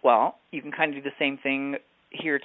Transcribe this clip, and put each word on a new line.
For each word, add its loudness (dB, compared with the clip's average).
Well, 6
you -8
can -12
kind -2
of -12
do -4
the -14
same -2
thing -2
here -4